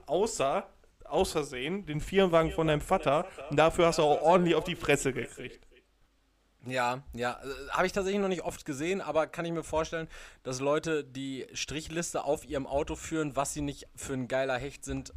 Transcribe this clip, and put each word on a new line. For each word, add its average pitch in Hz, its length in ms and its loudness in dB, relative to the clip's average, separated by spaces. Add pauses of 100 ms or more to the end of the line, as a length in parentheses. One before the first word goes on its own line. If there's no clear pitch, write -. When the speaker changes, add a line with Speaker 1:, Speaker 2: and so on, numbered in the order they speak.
Speaker 1:
außer, 165 600 0 (360)
aus 156 300 0
Versehen, 151 520 -2
den 151 140 -4
Firmenwagen 165 540 6
von 160 140 2
deinem 151 120 4
Vater. 170 480 2 (220)
Und 143 80 2
dafür 165 300 6
hast 165 120 4
du 160 40 6
auch 147 180 4
ordentlich 170 340 6
auf 156 80 0
die 170 140 -6
Fresse 139 340 2
gekriegt. 123 560 -10 (1000)
Speaker 2:
Ja, 127 380 -2 (100)
ja. 120 300 -4
Äh, 135 280 -10
hab 170 140 2
ich 185 60 -2
tatsächlich 202 300 0
noch 190 80 0
nicht 180 140 -2
oft - 200 -8
gesehen, 165 380 -4
aber 151 260 0
kann - 160 -8
ich 170 80 -4
mir 160 120 -4
vorstellen, 160 440 -4 (360)
dass 127 180 -6
Leute, 151 420 0
die 131 480 -8
Strichliste 156 720 -6
auf 147 220 0
ihrem 139 220 -6
Auto 156 280 -2
führen, 151 400 -4
was 139 180 -2
sie 151 80 -6
nicht 143 340 -8
für - 180 -8
ein 127 160 -4
geiler 131 280 0
Hecht 139 280 -10
sind, 135 320 -6